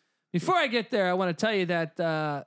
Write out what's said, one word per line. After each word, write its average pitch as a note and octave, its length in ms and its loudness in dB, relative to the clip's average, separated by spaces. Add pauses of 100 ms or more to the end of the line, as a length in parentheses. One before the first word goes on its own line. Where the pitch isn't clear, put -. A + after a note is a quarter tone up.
(320)
Before E4 240 0
I D#4 100 2
get A#3 240 -2
there, G3 180 2
I F3+ 60 2
wanna F#3 200 0
tell A3 200 0
you F#3 120 0
that, E3 320 -2
uh, D#3 480 -2